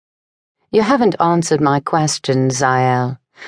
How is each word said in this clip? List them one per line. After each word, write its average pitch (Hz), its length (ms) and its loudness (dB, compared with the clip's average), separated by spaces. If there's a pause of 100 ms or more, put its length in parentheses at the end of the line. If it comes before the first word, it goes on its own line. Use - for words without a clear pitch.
(680)
"You 214 120 2
haven't 226 360 2
answered 165 440 0
my 143 180 2
question, 139 680 -2
Zael. 127 720 0 (280)